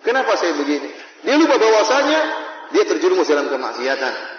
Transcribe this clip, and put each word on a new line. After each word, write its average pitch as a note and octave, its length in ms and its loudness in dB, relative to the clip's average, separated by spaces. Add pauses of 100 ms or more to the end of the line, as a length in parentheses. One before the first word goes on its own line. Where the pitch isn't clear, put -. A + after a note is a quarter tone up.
Kenapa A#3 380 0
saya E3 180 -2
begini?" C#3+ 320 -2 (320)
Dia C#4 160 2
lupa D4+ 240 4
bahwasanya B3+ 580 2 (540)
dia D4+ 140 4
terjerumus F3+ 420 0
dalam D3 220 2
kemaksiatan. B2+ 640 -4 (260)